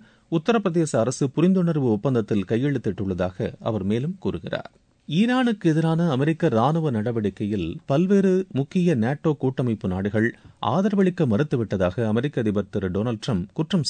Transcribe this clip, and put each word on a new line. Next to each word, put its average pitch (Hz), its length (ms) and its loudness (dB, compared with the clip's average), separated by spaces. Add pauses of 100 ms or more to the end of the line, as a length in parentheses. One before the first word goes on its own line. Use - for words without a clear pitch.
(300)
உத்தரப்பிரதேச 170 680 0
அரசு 127 400 0
புரிந்துணர்வு 170 460 2
ஒப்பந்தத்தில் 110 680 0
கையெழுத்திட்டுள்ளதாக 101 1120 -2
அவர் 110 220 -4
மேலும் 120 360 -2
கூறுகிறார். - 520 -6 (380)
ஈரானுக்கு 233 560 0
எதிரான 165 460 2
அமெரிக்க 151 380 0
ராணுவ 147 420 2
நடவடிக்கையில் 104 960 -2
பல்வேறு 185 640 2
முக்கிய 165 440 0
நேட்டோ 143 400 0
கூட்டமைப்பு 123 520 -2
நாடுகள் 104 460 0 (280)
ஆதரவளிக்க 185 640 2
மறுத்துவிட்டதாக 110 800 0
அமெரிக்க 120 340 0
அதிபர் 101 300 0
திரு 95 200 -2
டொனால்டு 107 300 -2
டிரம்ப் 95 320 -2
குற்றம் 160 380 -2